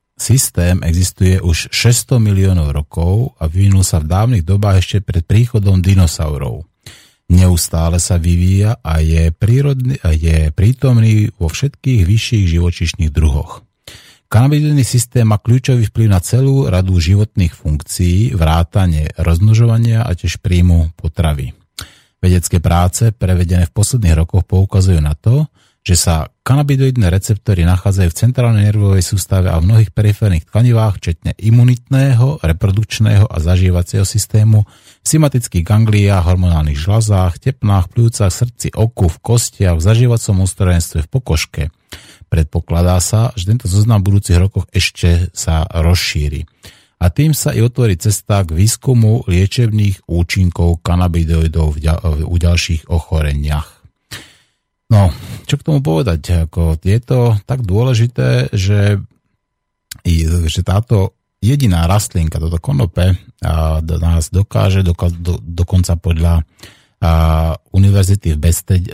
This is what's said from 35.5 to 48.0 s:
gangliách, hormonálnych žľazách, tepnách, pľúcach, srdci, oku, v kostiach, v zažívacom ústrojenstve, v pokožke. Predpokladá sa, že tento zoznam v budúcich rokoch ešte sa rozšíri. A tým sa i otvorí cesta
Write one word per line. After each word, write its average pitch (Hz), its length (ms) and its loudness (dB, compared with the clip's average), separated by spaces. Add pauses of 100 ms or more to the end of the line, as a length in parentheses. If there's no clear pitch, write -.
gangliách, 101 640 2
hormonálnych 85 480 0
žľazách, 95 640 0
tepnách, 101 560 -2
pľúcach, 113 320 0
srdci, - 480 -6
oku, 107 320 0
v 80 160 -6
kostiach, 95 560 0
v 82 80 0
zažívacom 113 560 2
ústrojenstve, 90 560 -2
v 73 80 -6
pokožke. - 540 -4 (640)
Predpokladá 85 720 0
sa, 110 320 0
že 90 160 -8
tento 117 160 0
zoznam 104 400 2
v 98 80 0
budúcich 98 240 2
rokoch 90 400 -2
ešte 85 560 0
sa 80 320 -2
rozšíri. 78 800 -2 (560)
A 87 80 2
tým 151 240 0
sa 139 240 -4
i 110 80 2
otvorí 120 320 0
cesta 101 480 -2